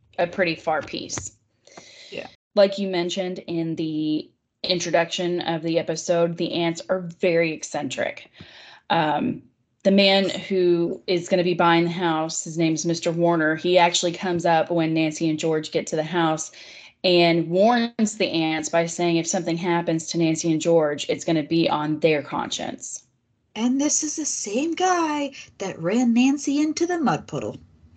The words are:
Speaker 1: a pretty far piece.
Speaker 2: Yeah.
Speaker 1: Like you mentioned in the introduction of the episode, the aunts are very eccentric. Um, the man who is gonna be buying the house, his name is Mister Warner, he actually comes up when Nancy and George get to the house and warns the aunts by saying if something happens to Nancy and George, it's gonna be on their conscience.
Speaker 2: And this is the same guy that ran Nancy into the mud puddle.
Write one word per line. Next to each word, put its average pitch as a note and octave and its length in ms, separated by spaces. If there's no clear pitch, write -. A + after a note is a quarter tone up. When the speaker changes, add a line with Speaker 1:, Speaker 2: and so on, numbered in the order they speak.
Speaker 1:
a E3+ 80
pretty E3+ 280
far D#3 260
piece. - 500
Speaker 2:
Yeah. - 160
Speaker 1:
Like G3 220
you G3+ 100
mentioned F3+ 600
in E3 280
the D#3 540
introduction F3 800
of E3 220
the E3 160
episode, E3+ 580
the F3 160
aunts E3+ 360
are F#3+ 100
very E3+ 540
eccentric. - 760
Um, D3+ 520
the G3 80
man G3 380
who F3 800
is F3 220
gonna F3+ 140
be F3+ 100
buying E3+ 320
the F3 40
house, E3 540
his D#3+ 140
name D#3+ 160
is D#3 120
Mister E3+ 260
Warner, E3 440
he F3+ 220
actually F3 340
comes F3 340
up D#3+ 240
when D#3+ 240
Nancy D#3+ 360
and D#3 100
George D#3 320
get D#3+ 160
to - 80
the D#3 80
house D#3+ 480
and E3+ 460
warns A3+ 680
the F#3+ 120
aunts D#3+ 400
by E3+ 180
saying E3+ 300
if E3 100
something E3+ 280
happens E3+ 520
to E3+ 100
Nancy D#3+ 340
and D#3 80
George, D#3 500
it's B2 140
gonna D#3+ 200
be E3 260
on D3+ 320
their D#3 200
conscience. - 800
Speaker 2:
And B3+ 240
this D4 240
is D4+ 140
the D4+ 80
same C#4 500
guy D#4 560
that F#3+ 220
ran A#3 320
Nancy C#4 460
into D4+ 260
the F4 140
mud F#3 280
puddle. A2+ 300